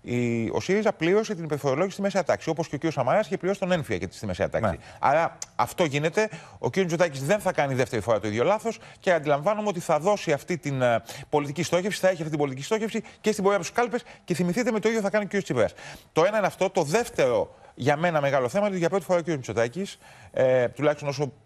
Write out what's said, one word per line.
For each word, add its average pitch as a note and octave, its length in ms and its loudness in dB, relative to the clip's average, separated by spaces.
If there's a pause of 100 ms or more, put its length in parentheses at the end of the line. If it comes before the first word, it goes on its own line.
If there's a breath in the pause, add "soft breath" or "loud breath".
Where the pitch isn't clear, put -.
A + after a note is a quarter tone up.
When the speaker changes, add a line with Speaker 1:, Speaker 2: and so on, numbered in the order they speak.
Speaker 1:
Η, A#2 500 -2
ο - 100 -2
σύριζα G3+ 320 0
πλήρωσε G3+ 420 0
την E3+ 100 -8
υπερφορολόγηση D3 480 -2
στη G3 100 -8
μεσαία G3 220 0
τάξη, - 240 -2
όπως D#3+ 200 -2
και - 60 -8
ο C#3+ 40 -4
κύριος D#3+ 160 -2
Σαμαράς D3 320 2
είχε G3 100 -6
πληρώσει F#3 240 -2
τον F3+ 120 0
έμφυα B2 260 -2
και F2+ 120 -6
στη - 160 -12
μεσαία F2+ 220 -2
τάξη. G2 220 0
Speaker 2:
Ναι. D#2+ 60 -4 (220 loud breath)
Speaker 1:
Άρα D3+ 400 2 (180)
αυτό - 280 0
γίνεται. E3 440 0 (300 loud breath)
Ο C3+ 120 -2
κύριος F3+ 220 0
Μητσοτάκης D#3 340 0
δεν G3+ 140 2
θα F#3 120 0
κάνει C#3+ 220 0
δεύτερη B2 280 0
φορά A2 180 2
το G#2+ 80 -4
ίδιο A2 160 0
λάθος G#3 340 0 (220 loud breath)
και - 120 2
αντιλαμβάνομαι E3 560 0
ότι F3 120 -4
θα D#3 180 0
δώσει F#3 340 0
αυτή D3 260 -2
την, C3+ 240 -4
ε, A#2 200 4 (280 loud breath)
πολιτική D3 320 0
στόχευση, F3+ 380 0
θα F#3 80 2
έχει F#3 80 2
αυτή D#3 120 -6
την D3+ 100 -4
πολιτική C#3 240 -2
στόχευση G#3+ 400 -4 (180 loud breath)
και G#3+ 100 0
στην G#3 120 -2
πορεία G3+ 160 4
προς E3+ 120 -4
τις - 100 -2
κάλπες A#3+ 220 -2 (220 loud breath)
και, F3+ 100 -2
θυμηθείτε F3+ 380 0
με, G#3+ 80 0
το G#3+ 80 2
ίδιο A3+ 120 0
θα G3 100 -2
κάνει G#3 140 2
ο - 20 -8
κύριος G3 180 -2
Τσίπρας. A2+ 300 2 (380 loud breath)
Το D#3 120 4
ένα G#3+ 140 2
είναι G3 80 2
αυτό. F#3 240 0
Το F#3+ 120 0
δεύτερο, C#3+ 720 0 (200 loud breath)
για C#3+ 220 2
μένα, D#3+ 240 2
μεγάλο C#3 280 2
θέμα G3 120 0
είναι G#3 100 0
ότι F#3+ 100 -4
για E3 100 2
πρώτη F#3+ 140 -2
φορά F3+ 140 2
ο E3+ 40 0
κύριος D#3+ 140 -2
Μητσοτάκης, B2 640 -2 (340 loud breath)
ε, B2+ 360 4
τουλάχιστον D3 400 -2
όσο C#3 240 -4 (140)